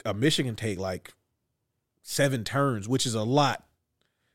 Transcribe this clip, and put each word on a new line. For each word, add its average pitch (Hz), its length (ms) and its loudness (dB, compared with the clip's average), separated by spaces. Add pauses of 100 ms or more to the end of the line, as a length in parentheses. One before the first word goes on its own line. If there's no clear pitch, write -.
a, 110 60 0
a - 20 0
mission 139 320 2
can 120 100 -4
take, 104 240 -4
like, 92 360 -6 (880)
seven 135 420 0
turns, 127 420 0
which 127 200 0
is 117 80 -2
a 110 80 -2
lot 127 420 2 (720)